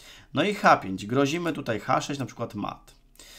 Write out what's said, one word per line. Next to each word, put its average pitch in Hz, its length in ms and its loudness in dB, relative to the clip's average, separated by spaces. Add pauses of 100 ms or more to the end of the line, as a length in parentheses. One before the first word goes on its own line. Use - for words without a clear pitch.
(340)
No 135 100 0
i 208 100 0
H 175 240 6
pięć, 95 280 -6
grozimy 143 480 0
tutaj 113 260 -4
H 139 220 0
sześć, 139 180 -6
na 131 60 -4
przykład - 300 -10
mat. - 460 -10 (380)